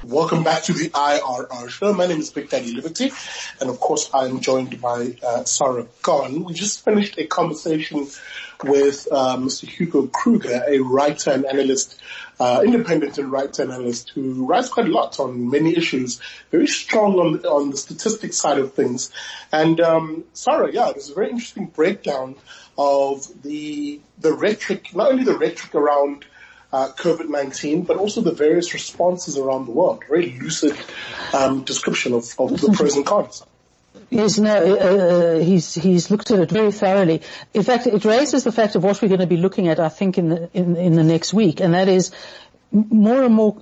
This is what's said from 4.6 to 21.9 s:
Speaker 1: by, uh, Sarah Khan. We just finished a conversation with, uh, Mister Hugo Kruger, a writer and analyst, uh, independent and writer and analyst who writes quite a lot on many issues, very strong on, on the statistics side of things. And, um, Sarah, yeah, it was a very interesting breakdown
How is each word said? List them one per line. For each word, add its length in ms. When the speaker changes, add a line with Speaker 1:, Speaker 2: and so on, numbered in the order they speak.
Speaker 1:
by, 420
uh, 200
Sarah 420
Khan. 440
We 80
just 300
finished 360
a 80
conversation 800
with, 480
uh, 260
Mister 300
Hugo 400
Kruger, 600
a 120
writer 500
and 160
analyst, 560
uh, 260
independent 540
and 120
writer 300
and 100
analyst 440
who 320
writes 220
quite 180
a 20
lot 300
on 320
many 260
issues, 420
very 180
strong 520
on, 260
on 240
the 80
statistics 600
side 200
of 160
things. 380
And, 280
um, 440
Sarah, 400
yeah, 160
it 60
was 160
a 20
very 160
interesting 380
breakdown 680